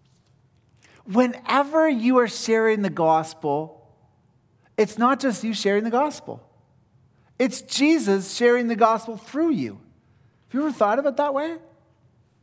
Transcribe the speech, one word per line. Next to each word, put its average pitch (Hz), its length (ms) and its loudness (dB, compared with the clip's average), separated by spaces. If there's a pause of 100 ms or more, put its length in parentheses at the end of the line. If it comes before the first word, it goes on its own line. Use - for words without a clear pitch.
(1040)
Whenever 254 840 0
you 254 300 2
are 233 100 4
sharing 220 540 0
the 190 80 -2
gospel, 160 1000 -2 (840)
it's 214 220 0
not 262 200 2
just 262 240 -4
you 220 100 -4
sharing 202 300 0
the 226 80 -6
gospel. - 560 -4 (920)
It's - 240 -2
Jesus 220 720 0
sharing 240 340 2
the 233 80 -2
gospel 220 400 0
through 311 360 -2
you. 117 280 -6 (680)
Have - 40 -14
you 254 80 -2
ever 302 120 -2
thought 220 260 2
of 294 80 -4
it 277 100 -2
that 294 160 0
way? 311 240 -4 (840)